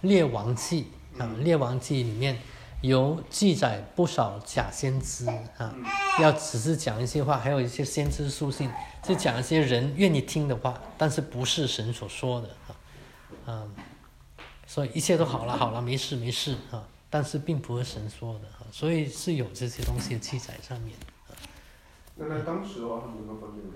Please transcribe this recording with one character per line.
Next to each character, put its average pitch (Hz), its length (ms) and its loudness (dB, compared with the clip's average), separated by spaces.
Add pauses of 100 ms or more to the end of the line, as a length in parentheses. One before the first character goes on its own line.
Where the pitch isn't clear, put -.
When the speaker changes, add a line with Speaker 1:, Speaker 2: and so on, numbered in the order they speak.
Speaker 1:
列 185 220 8
王 117 320 2
记 147 320 -2 (300)
啊， - 40 -4
Speaker 2:
嗯。 117 220 -2
Speaker 1:
列 165 120 8
王 127 240 2
记 131 240 0
里 117 80 0
面 123 260 0 (440)
有 135 480 6
记 190 260 6
载 110 280 2 (120)
不 175 120 6
少 104 320 2
假 113 320 -2
先 131 280 0
知 - 280 -4
啊， 113 480 -6
Speaker 2:
嗯。 127 100 -10 (340)
Speaker 1:
要 156 120 10
只 - 260 0
是 139 180 2
讲 117 260 -2
一 127 40 0
些 143 180 0
话， 139 140 2
还 127 140 0
有 139 100 4
一 120 60 2
些 131 180 -4
先 143 240 0
知 143 200 -2
书 139 200 -2
信， 131 220 -2 (340)
是 190 100 4
讲 120 240 2
一 123 40 0
些 160 160 4
人 131 360 4
愿 185 180 6
意 139 80 4
听 147 260 0
的 131 80 2
话， 120 260 -2 (160)
但 156 120 4
是 151 120 0
不 127 240 -4
是 143 220 2
神 117 260 -2
所 107 160 -8
说 123 320 -2
的 107 60 -10 (200)
啊。 - 80 -14 (720)
嗯， 107 280 -8 (920)
所 143 200 -2
以 123 80 -2
一 160 60 0
切 165 180 4
都 165 80 6
好 123 200 -2
了， 120 100 -2
好 120 160 2
了， 117 100 -2
没 123 140 0
事， 139 200 -2
没 120 160 -2
事 131 240 -2 (160)
啊， 107 160 -10 (220)
但 147 140 2
是 147 140 -4
并 147 220 0
不 120 180 -4
是 123 60 0
神 110 260 -6
说 113 260 -8
的 104 120 -12 (120)
啊， 110 120 -16
所 156 200 0
以 160 160 2
是 - 260 -2
有 131 200 0
这 127 140 -4
些 120 160 -6
东 120 160 0
西 - 140 -4
的 113 60 -2
记 127 200 -6
载 113 220 -12
上 123 200 -10
面 110 140 -10 (320)
啊。 - 60 -18 (840)
Speaker 2:
那 156 140 -8
在 147 120 -2
当 180 240 -4
时 120 160 -10
的 117 60 -6
话， 117 140 -4
他 - 60 -12
们 113 100 -12
能 107 100 -10
够 107 140 -10
分 104 140 -12
辨 101 100 -12
吗？ 92 100 -12